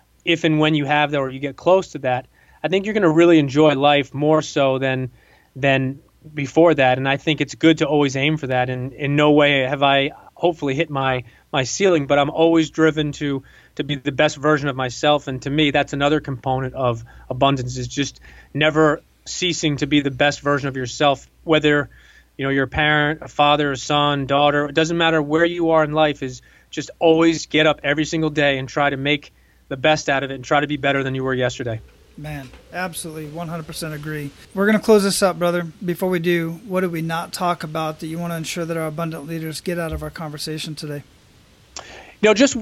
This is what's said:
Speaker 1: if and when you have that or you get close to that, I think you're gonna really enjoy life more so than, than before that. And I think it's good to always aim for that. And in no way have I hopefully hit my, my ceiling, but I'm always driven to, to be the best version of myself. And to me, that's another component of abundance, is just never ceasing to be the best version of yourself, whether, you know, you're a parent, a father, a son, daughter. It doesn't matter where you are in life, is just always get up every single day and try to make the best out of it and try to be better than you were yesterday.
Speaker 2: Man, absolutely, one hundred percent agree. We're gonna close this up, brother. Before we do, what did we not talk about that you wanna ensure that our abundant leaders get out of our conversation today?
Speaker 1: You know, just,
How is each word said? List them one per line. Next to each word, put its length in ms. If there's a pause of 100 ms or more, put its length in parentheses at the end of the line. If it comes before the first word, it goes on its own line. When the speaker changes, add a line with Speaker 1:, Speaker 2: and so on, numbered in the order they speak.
(240)
Speaker 1:
if 180
and 160
when 160
you 120
have 260
that 60
or 120
you 80
get 160
close 380
to 60
that, 280 (360)
I 60
think 180
you're 80
gonna 180
really 260
enjoy 360
life 400
more 280
so 360
than, 320 (440)
than 460 (320)
before 420
that. 220
And 100
I 120
think 240
it's 120
good 240
to 80
always 300
aim 220
for 80
that. 240
And 240
in 200
no 180
way 280
have 220
I 300 (200)
hopefully 420
hit 140
my, 360 (280)
my 120
ceiling, 420
but 120
I'm 120
always 400
driven 420
to, 300 (320)
to 100
be 120
the 160
best 240
version 320
of 80
myself. 520
And 140
to 80
me, 200
that's 220
another 280
component 540
of 300 (240)
abundance, 480
is 120
just 320 (340)
never 480 (240)
ceasing 520
to 80
be 140
the 100
best 300
version 280
of 80
yourself, 520 (160)
whether, 460 (480)
you 60
know, 60
you're 140
a 40
parent, 540
a 60
father, 440
a 40
son, 500
daughter. 400
It 80
doesn't 220
matter 260
where 220
you 260
are 140
in 80
life, 300
is 180 (300)
just 280
always 480
get 200
up 180
every 220
single 240
day 280
and 100
try 220
to 60
make 360 (360)
the 80
best 320
out 160
of 60
it 40
and 100
try 160
to 60
be 120
better 260
than 100
you 80
were 120
yesterday. 460 (360)
Speaker 2:
Man, 320 (240)
absolutely, 540
one 220
hundred 180
percent 260
agree. 380 (240)
We're 120
gonna 120
close 240
this 180
up, 160
brother. 300 (180)
Before 240
we 120
do, 440
what 180
did 100
we 100
not 300
talk 320
about 360
that 60
you 140
wanna 160
ensure 280
that 120
our 100
abundant 400
leaders 340
get 200
out 120
of 80
our 100
conversation 680
today? 260 (1200)
Speaker 1:
You 100
know, 40
just, 280